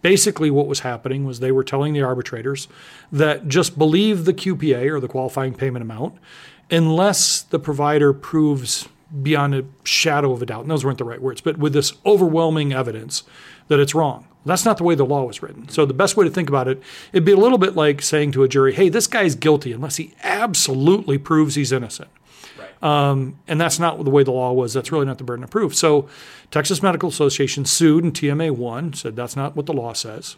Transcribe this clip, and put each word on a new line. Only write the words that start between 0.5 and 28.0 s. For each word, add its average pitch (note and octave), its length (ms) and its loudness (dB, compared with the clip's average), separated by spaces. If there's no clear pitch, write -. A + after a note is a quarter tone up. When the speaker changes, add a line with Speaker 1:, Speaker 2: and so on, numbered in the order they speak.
Speaker 1:
what C#3+ 160 2
was C#3 140 -6
happening B2+ 440 -6
was B2+ 140 -8
they C3 120 -2
were C3 120 2
telling C#3+ 300 -2
the D3 80 0
arbitrators B2+ 680 -4
that D3+ 360 0
just D3+ 300 0
believe E3+ 480 2
the F3 80 2
Q F#3 220 -4
P C#3+ 180 0
A, B2 160 0
or D3+ 100 -2
the B2 80 -6
qualifying C3 460 -4
payment B2 300 -6
amount, A2+ 320 -8
unless E3 720 2
the - 180 -4
provider D3 540 2
proves C#3+ 720 -2
beyond C#3+ 320 0
a C3+ 100 -2
shadow C#3+ 480 0
of A#2+ 100 -4
a A#2+ 40 -4
doubt, A2 160 -10
and D3 100 -6
those C#3 140 -2
weren't C3+ 140 -2
the B2+ 40 -6
right A#2 180 -10
words, C3 200 -6
but - 160 -2
with D3 160 0
this - 200 0
overwhelming D#3+ 680 2
evidence A2+ 500 -6
that D3 120 4
it's C#3+ 160 2
wrong. D3 320 -2
That's F3+ 200 0
not A3 120 4
the F3 60 -4
way E3+ 120 4
the C#3+ 100 2
law C#3 180 0
was A#2 180 -8
written. - 280 -16
So D#3 160 2
the C3+ 80 -4
best F#3 220 0
way G3+ 100 6
to D#3 60 0
think D#3+ 180 -4
about C3 180 0
it, C3 140 -4
it'd F3 140 2
be F#3+ 60 6
a G3 60 8
little A#3+ 200 6
bit F#3+ 180 2
like D3 260 2
saying D3 320 0
to C3+ 100 4
a C3 40 6
jury, C3+ 260 4
"Hey, F#3+ 160 4
this A3 180 2
guy's F#3+ 280 0
guilty D3 360 2
unless C3+ 240 -8
he D#3+ 260 -10
absolutely F3+ 960 0
proves D3+ 380 0
he's C#3 160 -2
innocent." A#2+ 380 -6
Speaker 2:
Right. - 260 -16
Speaker 1:
Um, C#3+ 640 0
and D#3 120 -2
that's D#3+ 200 -2
not E3+ 240 -2
the D3 60 0
way C#3 140 6
the C3 80 2
law B2+ 220 -2
was. B2 200 0
That's B2+ 180 -4
really D3+ 140 0
not C3+ 120 -6
the - 60 -16
burden A#2+ 200 -8
of B2+ 60 -18
proof. G3+ 260 -2
So D3 320 2
Texas D3+ 320 -2
Medical F3+ 260 0
Association C#3 540 0
sued, D#3+ 400 4